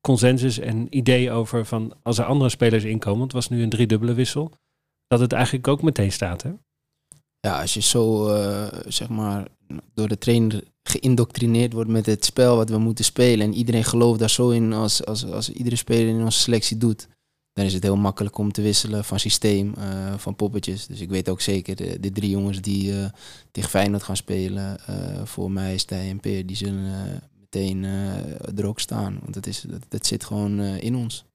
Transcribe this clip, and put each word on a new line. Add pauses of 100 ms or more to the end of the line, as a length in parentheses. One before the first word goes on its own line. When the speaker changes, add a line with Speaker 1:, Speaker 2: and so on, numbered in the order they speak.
Speaker 1:
consensus
en (100)
idee
over
van (100)
als
er
andere
spelers
inkomen,
want
het
was
nu
een
driedubbele
wissel, (560)
dat
het
eigenlijk
ook
meteen
staat,
hè? (920)
Speaker 2:
Ja,
als
je
zo,
eh, (200)
zeg
maar, (480)
door
de
trainer (200)
geïndoctrineerd
wordt
met
het
spel
wat
we
moeten
spelen
en
iedereen
gelooft
daar
zo
in,
als,
als,
als
iedere
speler
in
onze
selectie
doet, (440)
dan
is
het
heel
makkelijk
om
te
wisselen
van
systeem,
eh,
van
poppetjes.
Dus
ik
weet
ook
zeker,
de,
de
drie
jongens
die,
eh, (460)
tegen
Feyenoord
gaan
spelen,
eh,
voor
mij,
Stijn
en
Peer,
die
zullen,
eh, (280)
meteen,
eh,
er
ook
staan.
Want
dat
is,
dat,
dat
zit
gewoon,
eh,
in
ons. (100)